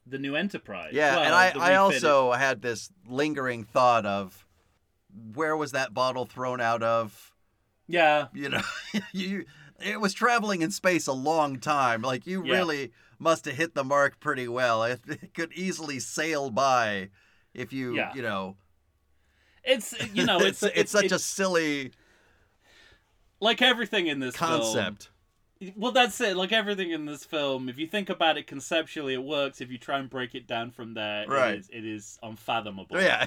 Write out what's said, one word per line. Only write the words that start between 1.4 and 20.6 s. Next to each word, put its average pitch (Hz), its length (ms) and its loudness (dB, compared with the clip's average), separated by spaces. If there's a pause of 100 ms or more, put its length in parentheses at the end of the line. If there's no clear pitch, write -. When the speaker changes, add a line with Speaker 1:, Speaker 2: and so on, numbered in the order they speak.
Speaker 1:
the 143 100 -2
Speaker 2:
I 175 120 4
Speaker 1:
refitted 190 60 6 (280)
Speaker 2:
also 135 280 6
had 131 280 0
this 117 300 -6 (160)
lingering 131 560 -2
thought 120 420 4
of, 98 400 -4 (880)
where 156 240 0
was 139 140 -4
that 127 240 -4
bottle 127 320 0
thrown 127 340 -4
out 117 220 2
of? 113 480 -2 (560)
Speaker 1:
Yeah. 151 480 4
Speaker 2:
You 139 140 -6
know, 127 120 -2 (260)
<laughs> - 260 -6
you, 190 320 -6 (380)
it 214 160 -4
was 196 140 2
traveling 214 480 2
in 160 80 0
space 175 380 0
a 139 60 0
long 143 460 0
time. 127 440 2
Like, 131 240 -2
you 185 180 -4
Speaker 1:
Yeah. 131 80 2
Speaker 2:
really 151 380 0 (260)
must 160 280 2
have 135 100 -6
hit 165 180 -2
the 139 100 0
mark 139 360 2
pretty 131 280 -4
well. 120 360 2
It, 123 240 -2
it - 260 -10
could 165 200 -6
easily 156 460 -4
sail 147 520 -2
by 110 580 2 (460)
if 123 180 -10
you, 131 220 -4
Speaker 1:
Yeah. 110 180 -2
Speaker 2:
you 131 80 -10
know. 98 360 -6 (1040)
Speaker 1:
It's, 254 320 0 (180)
you 247 100 2
know, 208 140 4
Speaker 2:
<laughs> 196 40 6
Speaker 1:
it's, 196 200 2